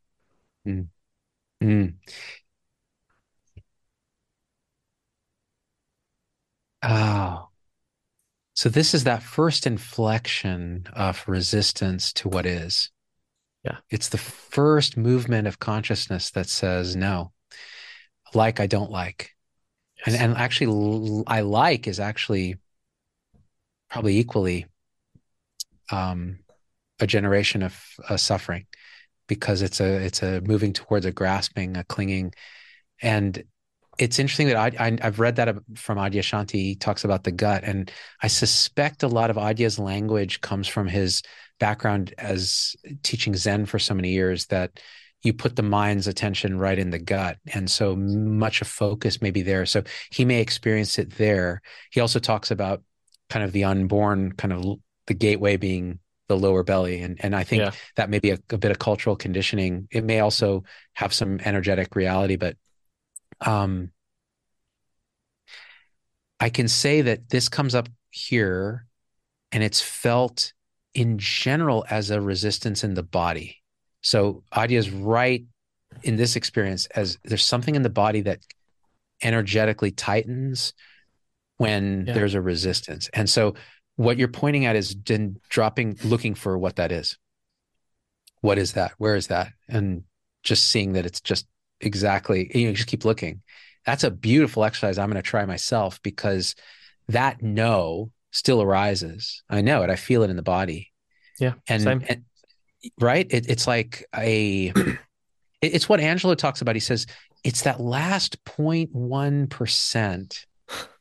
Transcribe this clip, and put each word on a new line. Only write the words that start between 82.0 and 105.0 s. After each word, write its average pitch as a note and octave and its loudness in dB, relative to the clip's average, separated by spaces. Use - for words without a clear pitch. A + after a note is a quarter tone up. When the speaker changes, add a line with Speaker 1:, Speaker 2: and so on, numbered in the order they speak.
Speaker 2:
Yeah. A#2+ -4
Speaker 1:
there's G#2 2
a G2 2
resistance. F2+ -2
And G#2+ 0
so G#2+ 4
what A#2+ 4
you're B2 2
pointing C#3+ 0
at A2+ 4
is G2 -2
then G#2 -2
dropping, A2 0
looking A2+ 0
for F#2+ -2
what F2+ -2
that E2+ 0
is. E2 -6
What G2+ 4
is F#2 0
that? F#2 -2
Where G#2+ 2
is F#2+ -2
that? F2+ -2
And G2 -2
just - 2
seeing G2 0
that F#2 0
it's - -8
just - -4
exactly, G2 0
you A#2+ 4
know, G#2+ 0
just - -4
keep - -4
looking. F#2+ -2
That's C#3 0
a C3 2
beautiful A2+ 2
exercise G#2 0
I'm G2+ 0
gonna G2 -2
try G#2 -2
myself, G2 -2
because F#2+ -2
that B2 0
no G#2 0
still B2 4
arises. G2 0
I G#2 0
know A#2+ 4
it. F2 0
I F#2 0
feel A#2+ 2
it G2+ 2
in F2+ -4
the E2+ -6
body. F2+ -2
Speaker 2:
Yeah, B2+ 0
Speaker 1:
And, A2 0
Speaker 2:
same. C3 2
Speaker 1:
and B2 -4
right? B2+ 4
It, A#2+ 0
it's A#2+ 0
like A#2 -2
a, G#2+ 2
<clears throat> F2+ -2
it, F#2 2